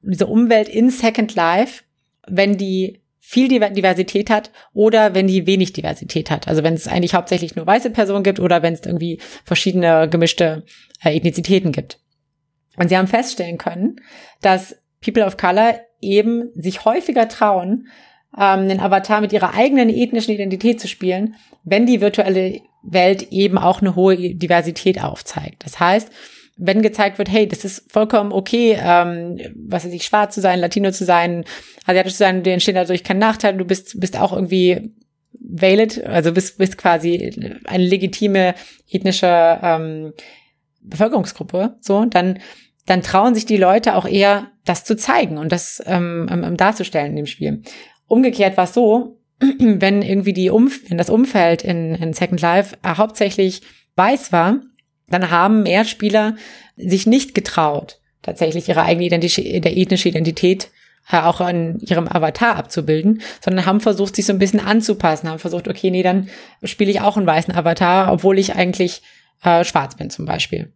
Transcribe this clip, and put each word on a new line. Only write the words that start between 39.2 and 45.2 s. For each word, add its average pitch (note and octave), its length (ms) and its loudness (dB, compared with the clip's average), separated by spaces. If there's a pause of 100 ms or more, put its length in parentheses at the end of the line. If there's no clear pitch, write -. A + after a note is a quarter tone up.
ähm, D#3+ 500 -4 (680)
Bevölkerungsgruppe, G3+ 1000 -4
so, G3+ 260 2
dann, F#3 340 0 (460)
dann F3+ 160 2
trauen A3 320 2
sich A3 120 -4
die G#3+ 100 2
Leute G3 380 4
auch - 120 -2
eher, G3+ 420 0 (160)
das F3 200 -4
zu A3 120 0
zeigen F#3+ 420 0